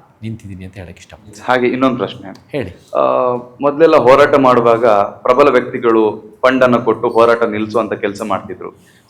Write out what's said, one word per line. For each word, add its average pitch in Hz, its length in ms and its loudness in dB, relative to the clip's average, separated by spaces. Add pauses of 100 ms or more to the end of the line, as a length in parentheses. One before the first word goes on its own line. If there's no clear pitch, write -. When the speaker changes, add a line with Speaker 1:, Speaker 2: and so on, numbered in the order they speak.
(220)
Speaker 1:
ನಿಂತಿದ್ದೀನಿ 101 440 -14
ಅಂತ 95 100 -20
ಹೇಳಕ್ಕೆ 92 240 -18
ಇಷ್ಟಪಡ್ತೀನಿ. - 460 -20
Speaker 2:
ಹಾಗೆ 123 220 0
ಇನ್ನೊಂದು 127 300 -2
ಪ್ರಶ್ನೆ. - 540 -10
Speaker 1:
ಹೇಳಿ. 120 180 -8
Speaker 2:
ಆ, - 320 -6 (600)
ಮೊದಲೆಲ್ಲ 147 340 2
ಹೋರಾಟ 139 400 4
ಮಾಡುವಾಗ 120 500 2 (160)
ಪ್ರಬಲ 127 480 0
ವ್ಯಕ್ತಿಗಳು 117 920 -2
ಫಂಡ್ 127 220 2
ಅನ್ನು 120 180 2
ಕೊಟ್ಟು 113 280 -2
ಹೋರಾಟ 117 340 2
ನಿಲ್ಲಿಸುವಂತ 107 500 -4
ಕೆಲಸ 101 280 -8
ಮಾಡ್ತಿದ್ರು. 95 760 -12 (140)